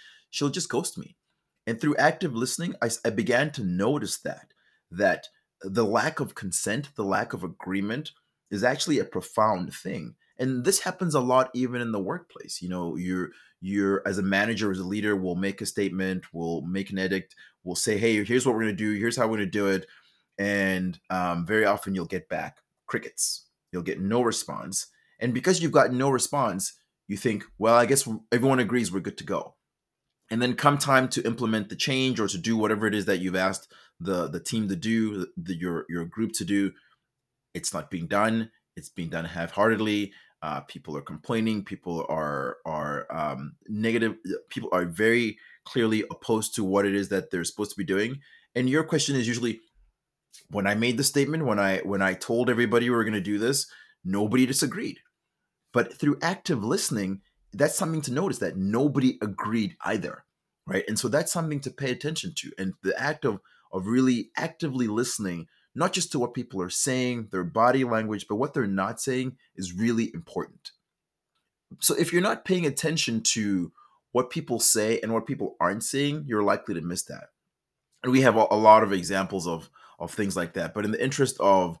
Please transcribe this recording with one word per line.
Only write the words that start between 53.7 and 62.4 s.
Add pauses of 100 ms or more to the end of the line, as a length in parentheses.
nobody
disagreed." (720)
But
through
active
listening, (320)
that's
something
to
notice,
that
nobody
agreed
either, (420)
right?
And
so
that's
something
to
pay
attention
to.